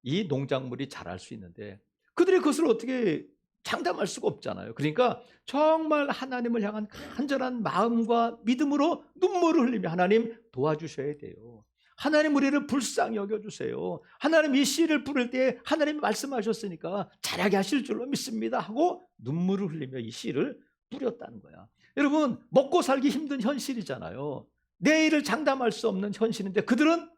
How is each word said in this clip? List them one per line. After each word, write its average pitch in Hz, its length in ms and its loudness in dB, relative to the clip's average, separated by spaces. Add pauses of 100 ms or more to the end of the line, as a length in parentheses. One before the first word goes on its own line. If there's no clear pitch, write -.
이 170 240 -2
농작물이 135 600 -4
자랄 92 300 -10
수 - 140 -16
있는데 101 460 -16 (600)
그것을 302 280 2
어떻게 233 580 0 (380)
장담할 320 440 -2
수가 - 200 -4
없잖아요. 104 480 -6
그러니까 156 460 0 (240)
정말 302 640 2
하나님을 240 520 -2
향한 214 260 -4
간절한 254 760 -4
마음과 233 800 2
믿음으로 277 600 2 (120)
눈물을 349 460 4
흘리며 220 280 0
"하나님 196 460 4 (160)
도와주셔야 147 680 -2
돼요. 113 460 -20 (340)
하나님 302 380 4
우리를 277 320 2
불쌍히 214 480 0
여겨주세요. 104 880 -6 (180)
하나님 302 360 4
이 277 100 6
씨를 302 380 2
뿌릴 254 260 -2
때 254 340 0
하나님이 302 360 0
말씀하셨으니까 208 1080 -4 (120)
자라게 180 340 0
하실 208 280 2
줄로 226 220 -4
믿습니다." 226 540 -4
하고 247 480 0 (100)
눈물을 180 520 -2
흘리며 135 300 -8
이 113 120 -8
씨를 208 480 -4 (300)
뿌렸다는 - 520 -8
거야. - 260 -20 (300)
여러분, 285 520 2
먹고 285 320 4
살기 269 280 2
힘든 277 320 -4
현실이잖아요. 147 1040 -6 (320)
내일을 311 460 4
장담할 277 480 0
수 - 160 -4
없는 202 260 -2
현실인데 208 480 -2
그들은 302 560 2